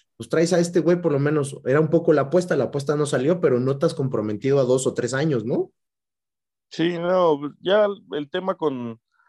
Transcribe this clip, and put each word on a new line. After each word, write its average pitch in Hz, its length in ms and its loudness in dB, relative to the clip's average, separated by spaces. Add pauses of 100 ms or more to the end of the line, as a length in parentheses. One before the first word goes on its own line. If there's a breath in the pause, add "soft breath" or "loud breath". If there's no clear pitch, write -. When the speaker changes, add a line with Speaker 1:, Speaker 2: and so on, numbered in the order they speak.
(160)
Speaker 1:
pues - 140 -14
traes 170 240 2
a 170 60 2
este 175 220 0
güey, 175 200 2
por 165 100 0
lo 139 80 0
menos 143 460 -2
era 135 140 2
un 156 100 2
poco 165 240 4
la 143 80 4
apuesta, 180 340 0
la 127 100 0
apuesta 147 300 -2
no 147 120 0
salió, 147 340 0
pero 127 180 2
no 131 180 -2
te 165 100 0
has - 80 -2
comprometido 123 640 -2
a 131 40 4
dos 127 240 2
o 117 60 -2
tres 120 200 -4
años, 135 320 -2
¿no? 202 260 -4 (1000)
Speaker 2:
Sí, 170 300 -2
no, 175 420 0 (180)
ya 208 280 2 (240)
el 151 180 -6
tema 185 260 -4
con, 120 460 -6 (280)